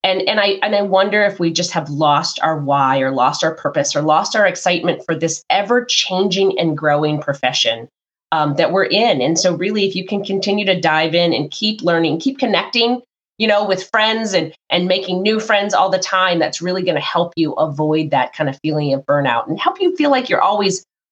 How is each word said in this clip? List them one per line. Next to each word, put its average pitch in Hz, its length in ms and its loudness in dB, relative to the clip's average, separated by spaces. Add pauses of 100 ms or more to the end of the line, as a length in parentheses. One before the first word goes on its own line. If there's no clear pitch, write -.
And, 190 180 0
and 214 180 0
I, 202 220 0
and 208 120 0
I 202 80 2
wonder 202 400 2
if 202 160 0
we 170 140 0
just 175 200 -4
have 147 160 -4
lost 147 540 0
our 160 160 0
why 139 420 2
or 131 120 0
lost 135 320 0
our 160 100 0
purpose 143 400 -2
or 147 80 0
lost 156 320 2
our 208 120 4
excitement 175 580 -2
for 165 100 -4
this 160 360 -4
ever-changing 196 1080 0
and 160 180 0
growing 151 440 0
profession, 127 680 -2 (440)
um, 151 240 0
that 160 160 2
we're 190 140 2
in. 202 340 2
And 160 180 0
so 180 160 2
really, 196 320 -2
if 185 80 -4
you 185 120 -6
can 196 180 -4
continue 196 420 -2
to 180 140 0
dive 156 340 0
in 175 180 2
and 143 180 -4
keep 214 320 -4
learning, 165 360 0
keep 269 200 -2
connecting, 240 640 0 (360)
you 220 80 0
know, 208 180 2
with 190 260 -2
friends 220 420 0
and, 160 200 -2 (180)
and 180 180 0
making 185 340 -2
new 214 160 2
friends 202 360 0
all 185 160 2
the 185 80 0
time, 185 400 0
that's 160 240 -2
really 180 200 -4
gonna 170 160 0
help - 380 -2
you 156 160 0
avoid 156 580 0
that 131 220 0
kind 147 160 -2
of 135 140 -6
feeling 151 320 0
of 135 120 -4
burnout 135 420 0
and - 120 -4
help 381 200 -2
you 370 160 2
feel 294 140 2
like 254 180 0
you're - 120 0
always 196 420 0 (300)